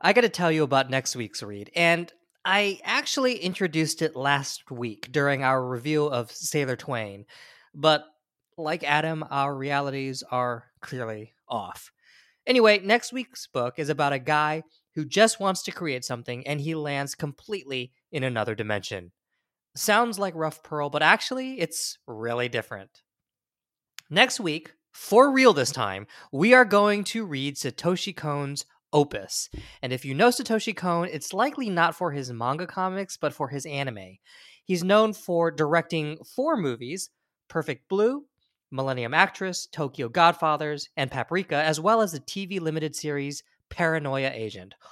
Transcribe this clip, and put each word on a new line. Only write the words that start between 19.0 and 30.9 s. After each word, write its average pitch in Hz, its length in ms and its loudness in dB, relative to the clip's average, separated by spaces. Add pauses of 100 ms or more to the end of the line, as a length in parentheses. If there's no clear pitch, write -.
Sounds 220 400 2
like 190 180 -4
Rough 156 280 -4
Pearl, 147 260 -4
but 151 140 0
actually, 254 560 2
it's - 380 -6 (100)
really 117 400 -4
different. 110 560 -8 (1080)
Next 208 300 2
week, 160 320 -4 (220)
for 254 360 6
real 262 220 8
this 139 180 2
time, 101 380 -4 (240)
we 190 220 6
are 254 100 10
going 202 420 4
to 220 200 -6
read 139 320 -6
Satoshi 175 580 -2
Kon's 143 500 -6 (280)
Opus. 143 560 0 (320)
And 127 100 -6
if 151 140 -4
you 131 80 -6
know 202 160 6
Satoshi 226 440 0
Kon, 175 380 0